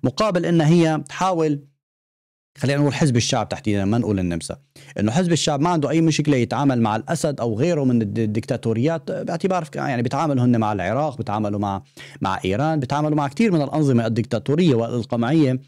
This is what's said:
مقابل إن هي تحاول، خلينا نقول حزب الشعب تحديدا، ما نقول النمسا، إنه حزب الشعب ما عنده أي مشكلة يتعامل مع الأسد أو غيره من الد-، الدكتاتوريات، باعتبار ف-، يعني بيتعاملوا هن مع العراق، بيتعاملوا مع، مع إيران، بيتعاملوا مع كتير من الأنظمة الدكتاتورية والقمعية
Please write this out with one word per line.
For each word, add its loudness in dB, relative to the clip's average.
مقابل 0
إن 2
هي 4
تحاول، 0
خلينا 0
نقول 2
حزب 2
الشعب 0
تحديدا، -2
ما 2
نقول 0
النمسا، -4
إنه 0
حزب 2
الشعب 0
ما 2
عنده 0
أي 2
مشكلة 2
يتعامل 0
مع 0
الأسد -4
أو -2
غيره 0
من 2
الد-، -4
الدكتاتوريات، -2
باعتبار -2
ف-، -14
يعني -4
بيتعاملوا 0
هن 4
مع 0
العراق، -2
بيتعاملوا -4
مع، -2
مع -2
إيران، 0
بيتعاملوا -2
مع 0
كتير 0
من 2
الأنظمة 2
الدكتاتورية 2
والقمعية 0